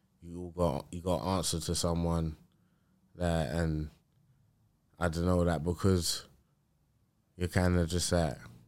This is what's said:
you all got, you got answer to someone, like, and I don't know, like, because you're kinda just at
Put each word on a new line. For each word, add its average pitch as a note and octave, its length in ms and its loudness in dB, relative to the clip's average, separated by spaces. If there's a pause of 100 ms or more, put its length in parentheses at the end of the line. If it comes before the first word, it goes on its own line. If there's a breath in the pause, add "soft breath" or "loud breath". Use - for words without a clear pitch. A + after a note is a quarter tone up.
(220)
you E2+ 160 -14
all F2+ 120 -12
got, E2 420 -2
you F2 80 -8
got E2+ 260 -2
answer F2 320 0
to E2 160 -4
someone, E2+ 600 0 (800)
like, E2+ 340 0
and D#2 400 -2 (1080)
I F2 100 2
don't E2+ 180 -2
know, F2+ 120 4
like, E2+ 260 2
because F2 600 0 (1120)
you're F2 120 -2
kinda F2+ 380 4
just E2+ 260 -2
at E2 260 2 (300)